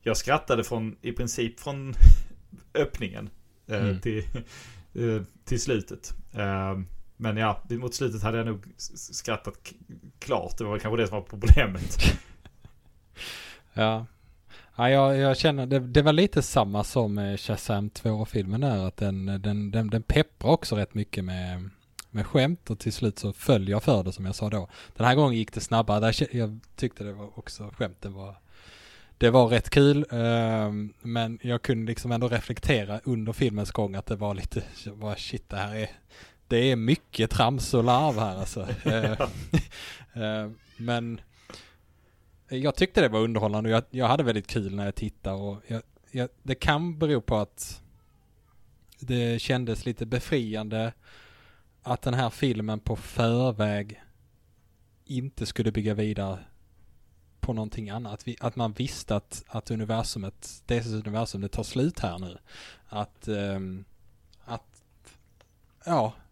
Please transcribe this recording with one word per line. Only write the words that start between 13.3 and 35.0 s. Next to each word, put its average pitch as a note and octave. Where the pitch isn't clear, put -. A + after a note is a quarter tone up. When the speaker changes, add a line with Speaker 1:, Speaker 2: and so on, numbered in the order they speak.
Speaker 2:
Ja. A2
Ja, B2
jag, C3+
jag C3+
känner, C#3
det, C3+
det B2+
var D3+
lite E3
samma G#2
som A2
med G2+
Shazam G#2
två-filmen G#2+
där, G#2+
att F#2
den, F#2+
den, G#2
den, A2
den A2+
pepprar -
också -
rätt G2+
mycket G#2
med, F#2
med G#2
skämt, D3
och A2
till -
slut -
så G2+
föll G2
jag G#2
för A2
det, F#2
som G2
jag F#2+
sa G#2
då. G2+
Den A2+
här B2+
gången C3+
gick A2
det A2
snabbare. G#2+
Där A2
kä-, -
jag A2
tyckte -
det G#2
var G#2
också, -
skämten G2+
var, G2
det A#2+
var B2
rätt A2+
kul, C#3+
ehm, A2
men A#2
jag A#2+
kunde A2+
liksom A#2+
ändå A#2+
reflektera A2
under A2+
filmens G#2
gång G2+
att G2
det A2+
var G2+
lite, F#2+
bara, G#2